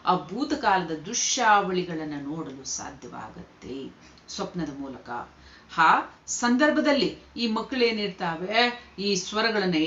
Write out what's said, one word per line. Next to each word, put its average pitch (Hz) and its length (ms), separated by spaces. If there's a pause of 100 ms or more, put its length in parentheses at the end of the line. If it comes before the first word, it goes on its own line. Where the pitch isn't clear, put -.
ಆ 180 120 (100)
ಭೂತಕಾಲದ 190 760
ದೃಶ್ಯಾವಳಿಗಳನ್ನ 180 1200
ನೋಡಲು 139 480
ಸಾಧ್ಯವಾಗುತ್ತೆ - 1080 (500)
ಸ್ವಪ್ನದ 170 500
ಮೂಲಕ. 185 320 (680)
ಆ 160 100 (440)
ಸಂದರ್ಭದಲ್ಲಿ 262 760 (260)
ಈ 233 140
ಮಕ್ಕಳೇನಿರ್ತಾವೆ, 214 1080 (400)
ಈ 202 220
ಸ್ವರಗಳನ್ನ 208 680